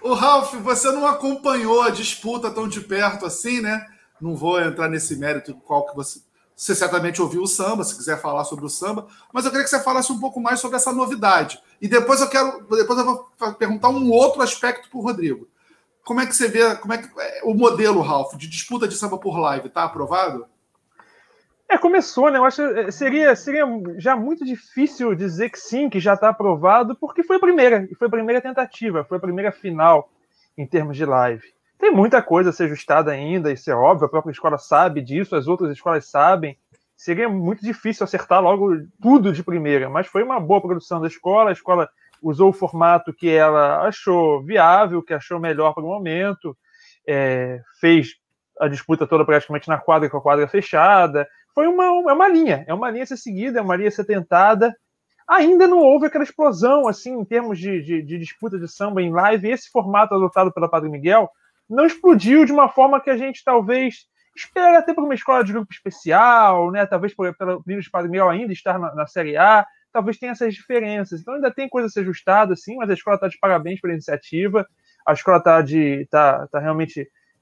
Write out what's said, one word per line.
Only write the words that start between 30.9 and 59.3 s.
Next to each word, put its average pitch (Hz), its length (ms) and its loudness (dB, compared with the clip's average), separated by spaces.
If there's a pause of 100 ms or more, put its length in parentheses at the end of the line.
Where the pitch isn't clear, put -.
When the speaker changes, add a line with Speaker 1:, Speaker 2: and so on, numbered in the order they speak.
Speaker 2:
de 151 100 -4
live. 123 380 0 (360)
Tem 415 120 4
muita 226 300 4
coisa 175 300 2
a - 20 -8
ser 175 120 -4
ajustada 151 460 0
ainda, 151 400 -4
isso 131 180 -8
é 131 60 0
óbvio, 143 300 4
a - 40 -2
própria 156 220 -4
escola 147 280 -4
sabe 151 420 0
disso, 151 340 -6
as 139 120 -4
outras 175 240 -2
escolas 156 340 -4
sabem. 156 500 0 (400)
Seria 180 320 -4
muito 196 360 -4
difícil 214 400 -6
acertar 185 380 -2
logo 196 280 2 (320)
tudo 220 320 4
de 165 100 -6
primeira, 147 460 -2
mas 165 180 -4
foi 196 140 -2
uma 254 180 -2
boa 190 220 2
produção 175 400 -6
da 165 60 -4
escola, 202 420 2
a 185 40 -2
escola 175 360 0 (320)
usou 160 280 4
o 190 40 0
formato 170 580 2
que - 180 -4
ela 156 580 4
achou 170 560 0
viável, 175 580 4
que 165 120 -8
achou 165 260 -8
melhor 156 340 -2
para 160 100 -10
o 156 40 -8
momento, 180 680 -6 (520)
é, 127 520 -2 (220)
fez 165 340 4 (440)
a 151 80 0
disputa 147 380 -2
toda 156 200 2
praticamente 147 420 0
na 156 100 -2
quadra, 156 320 2
com 147 80 -8
a 135 40 -6
quadra 147 260 2
fechada. 170 800 2 (260)
Foi 302 140 2
uma, 359 160 2
é 349 300 2
uma 359 140 4
linha, 294 400 2
é 156 60 -4
uma 226 160 -6
linha 233 140 -8
a 247 40 -10
ser 262 100 -12
seguida, 233 420 -6
é - 20 -4
uma 185 140 -2
linha 202 140 -2
a - 20 -4
ser 208 140 -8
tentada. 208 720 2 (520)
Ainda 349 400 6
não 349 120 4
houve 285 280 6
aquela 294 160 -2
explosão, 269 640 2
assim, 220 260 -6
em 226 120 -8
termos 226 340 -4
de, 185 220 -6
de, 160 200 -6
de 151 160 -10
disputa 190 400 -10
de 170 100 -10
samba 202 340 -6
em 175 100 -2
live. 196 380 2